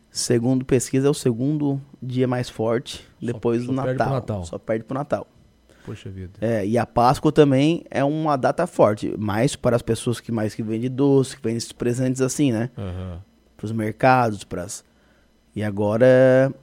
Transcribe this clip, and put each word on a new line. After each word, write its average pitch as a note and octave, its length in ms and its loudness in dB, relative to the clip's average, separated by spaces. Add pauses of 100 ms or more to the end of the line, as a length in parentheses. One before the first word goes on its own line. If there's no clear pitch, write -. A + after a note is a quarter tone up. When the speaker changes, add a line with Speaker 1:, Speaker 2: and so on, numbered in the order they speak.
Speaker 1:
Segundo B2+ 540 0
pesquisa, C3+ 440 0
é - 20 4
o D3+ 40 2
segundo C#3 680 -2 (220)
dia B2+ 240 -2
mais B2 240 -2
forte, - 560 -4 (140)
Speaker 2:
Só, - 140 -10
Speaker 1:
depois A#2 320 -2
Speaker 2:
só B2 80 -6
Speaker 1:
do - 20 -2
Speaker 2:
perde C3 220 -2
pro A#2+ 80 0
Speaker 1:
Natal. C3 80 -2
Speaker 2:
Natal. G#2+ 320 -6
Speaker 1:
Só G2+ 120 -10
perde A2+ 280 -6
pro C3 120 -8
Natal. A2 300 -4 (580)
Speaker 2:
Poxa G#2+ 240 -14
vida. F#2+ 300 -14
Speaker 1:
É, G#2+ 260 -2
e A2 120 0
a A2+ 80 0
Páscoa C3+ 480 2
também C#3+ 580 4
é B2 100 -2
uma D3+ 360 -2
data C3 280 0
forte, A2 540 2
mais G#2+ 380 0
para A#2+ 180 0
as A#2+ 60 0
pessoas A2+ 400 -4
que - 100 -10
mais A2 240 -4
que A#2 80 -8
vendem A2+ 260 -4
doce, C3+ 460 2
que - 80 -20
vendem A2+ 140 -2
esses - 160 -8
presentes B2+ 480 -2
assim, B2+ 320 0
né? A#2 240 -2
Speaker 2:
Aham. F#2 420 -10 (380)
Speaker 1:
Pros G#2+ 160 -8
mercados, A2+ 720 0
pras, F2+ 400 -10 (680)
e G#2 80 -6
agora, B2+ 880 4 (140)